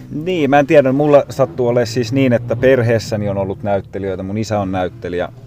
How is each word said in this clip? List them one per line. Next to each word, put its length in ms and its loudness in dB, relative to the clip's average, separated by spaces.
Niin, 380 -2
mä 100 4
en 80 2
tiedä, 240 4
mulla 380 4
sattuu 380 -2
olemaan 200 2
siis 260 -4
niin, 200 2
että 220 -2
perheessäni 720 2
on 80 -6
ollut 260 -6
näyttelijöitä, 600 -4
mun 140 -6
isä 220 -2
on 120 -4
näyttelijä 580 -6